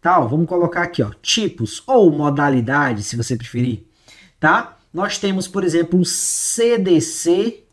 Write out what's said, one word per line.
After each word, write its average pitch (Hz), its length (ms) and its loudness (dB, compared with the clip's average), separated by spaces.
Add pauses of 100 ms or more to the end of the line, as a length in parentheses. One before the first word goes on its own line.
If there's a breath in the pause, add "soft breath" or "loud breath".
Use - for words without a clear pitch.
tá? 175 180 2
Ó, 131 80 2
vamos 156 220 0
colocar 175 340 0
aqui, 175 180 -4
ó, 104 120 0 (100)
tipos - 640 -4
ou 226 240 6
modalidades, 139 960 0
se 120 100 -8
você 117 200 -4
preferir, 120 500 -4 (540 soft breath)
tá? 180 360 2 (160)
Nós 196 240 -4
temos, 190 300 -2
por 196 160 -4
exemplo, 170 380 2
o 175 40 4
C - 720 -2
D 185 240 2
C 190 640 -2 (100)